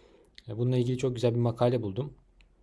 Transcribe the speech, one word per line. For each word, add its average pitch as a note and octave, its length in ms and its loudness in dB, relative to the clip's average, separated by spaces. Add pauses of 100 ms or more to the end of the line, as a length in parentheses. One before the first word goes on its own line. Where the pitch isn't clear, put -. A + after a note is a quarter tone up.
(480)
E, G#2+ 100 -10
bununla B2+ 200 0
ilgili B2 200 0
çok B2+ 180 -2
güzel A#2 180 2
bir A#2+ 60 0
makale A#2+ 420 2
buldum. G#2+ 320 -6 (500)